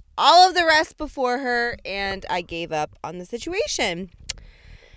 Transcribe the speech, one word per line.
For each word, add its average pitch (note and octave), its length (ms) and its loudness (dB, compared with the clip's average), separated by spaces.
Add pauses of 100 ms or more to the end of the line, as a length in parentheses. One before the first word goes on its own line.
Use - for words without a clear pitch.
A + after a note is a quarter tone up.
(160)
all E4+ 320 8
of F4+ 60 -4
the F4 100 2
rest D#4 320 2
before C4 420 -4
her, A#3+ 460 -2
and G3 460 -6
I F3+ 100 -2
gave E3 320 -8
up D3+ 320 -6
on D#3+ 140 -12
the F3+ 80 -14
situation. A#3+ 840 -6 (880)